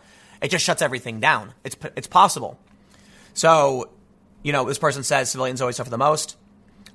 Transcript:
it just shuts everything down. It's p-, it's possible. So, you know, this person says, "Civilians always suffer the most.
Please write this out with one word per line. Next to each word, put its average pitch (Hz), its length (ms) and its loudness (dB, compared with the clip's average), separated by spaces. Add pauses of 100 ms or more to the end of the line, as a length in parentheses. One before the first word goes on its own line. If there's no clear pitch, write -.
(400)
it 143 120 -2
just 170 120 0
shuts 170 200 0
everything 120 360 -4
down. 113 440 0
It's 127 100 -10
p-, - 220 -12
it's 135 100 -10
possible. 180 540 2 (760)
So, 143 560 4 (540)
you 143 80 -2
know, 135 140 0
this 131 120 -4
person 139 240 -2
says, 135 300 0
"Civilians 127 300 -4
always 123 160 -2
suffer 120 120 -8
the 117 80 -6
most. 147 400 0 (580)